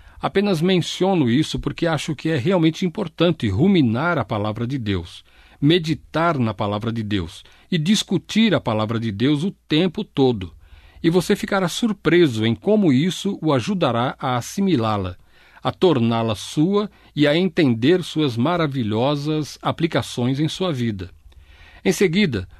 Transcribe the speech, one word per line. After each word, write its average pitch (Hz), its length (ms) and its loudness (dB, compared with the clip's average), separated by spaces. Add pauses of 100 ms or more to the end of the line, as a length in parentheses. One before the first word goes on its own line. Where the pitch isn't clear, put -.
(200)
Apenas 190 420 0
menciono 180 680 2
isso 135 300 0
porque 147 260 -4
acho 160 300 -2
que - 140 -4
é 160 80 0
realmente 160 480 2
importante 165 640 -2
ruminar 151 680 2
a 123 60 0
palavra 107 420 -4
de 139 120 -4
Deus, 98 480 -6 (340)
meditar 160 800 0
na 110 140 0
palavra 104 380 -4
de 113 120 -4
Deus 98 400 -6 (260)
e 180 80 2
discutir 196 800 0
a - 60 0
palavra 110 360 -2
de 113 140 -4
Deus 139 320 0
o 196 80 -2 (160)
tempo 175 380 0
todo. 120 480 0 (500)
E 165 60 2
você 180 260 2
ficará 196 320 -2
surpreso 160 800 2
em 113 100 2
como 196 380 2
isso 180 480 0
o 156 100 0
ajudará 131 640 0
a 127 200 -2
assimilá-la, 110 800 -2 (440)
a 127 100 -2
torná-la 117 640 2
sua 196 540 0 (240)
e 143 140 2
a 147 80 4
entender 165 680 2
suas 143 340 -2
maravilhosas 143 1200 -2
aplicações 135 800 -2
em 156 80 0
sua 185 240 -4
vida. 113 400 -4 (720)
Em 196 80 2
seguida, 170 560 0 (120)